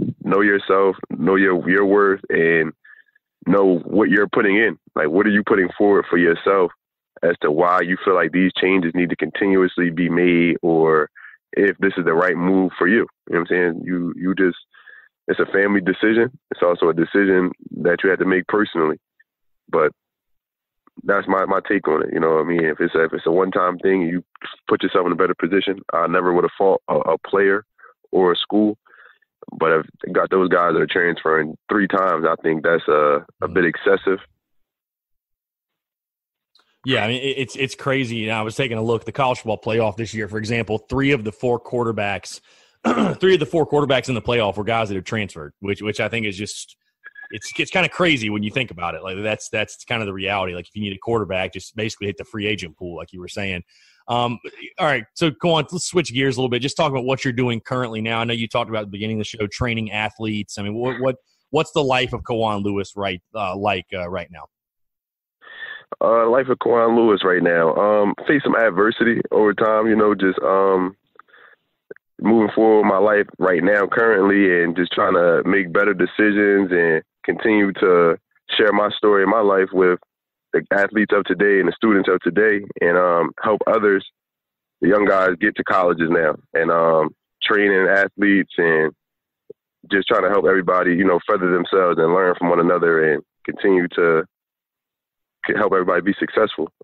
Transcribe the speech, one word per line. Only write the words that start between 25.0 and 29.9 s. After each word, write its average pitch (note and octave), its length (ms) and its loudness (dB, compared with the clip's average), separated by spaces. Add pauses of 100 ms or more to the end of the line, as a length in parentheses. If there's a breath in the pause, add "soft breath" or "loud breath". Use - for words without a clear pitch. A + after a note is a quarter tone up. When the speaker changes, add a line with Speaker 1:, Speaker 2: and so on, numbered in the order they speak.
Speaker 1:
in F2+ 60 0
a E2+ 40 -2
better F2+ 180 0
position. F#2+ 460 -2 (120)
I E2+ 140 0
never F2+ 260 0
would F2 120 2
have E2 120 0
fought G2 320 2
a, D#2 80 0
a D#2+ 300 0
player G2 380 0 (480 soft breath)
or F2+ 200 4
a F2 40 -2
school, G#2+ 420 0 (800 soft breath)
but D#2+ 140 2
I've D#2+ 400 -4